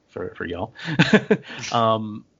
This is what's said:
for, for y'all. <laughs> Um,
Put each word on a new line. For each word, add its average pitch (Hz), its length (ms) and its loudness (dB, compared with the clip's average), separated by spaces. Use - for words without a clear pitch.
for, 92 260 -10
for 92 100 -10
y'all. 87 300 -8
<laughs> - 500 -4
Um, 110 520 2